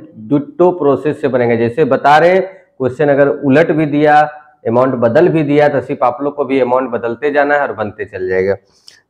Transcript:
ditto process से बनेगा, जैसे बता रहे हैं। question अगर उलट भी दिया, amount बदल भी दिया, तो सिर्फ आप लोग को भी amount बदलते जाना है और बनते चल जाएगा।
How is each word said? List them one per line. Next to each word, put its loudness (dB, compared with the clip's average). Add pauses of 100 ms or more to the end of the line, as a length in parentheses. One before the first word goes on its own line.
(300)
ditto 0
process -2
से -2
बनेगा, 0
जैसे 0
बता 2
रहे 4
हैं। 2 (380)
question -2
अगर 4
उलट 2
भी 0
दिया, 2 (480)
amount 2
बदल 2
भी 0
दिया, 2
तो -2
सिर्फ -6
आप 0
लोग -6
को -4
भी -2
amount 0
बदलते -4
जाना 0
है 0
और -4
बनते -8
चल -8
जाएगा। 0 (560)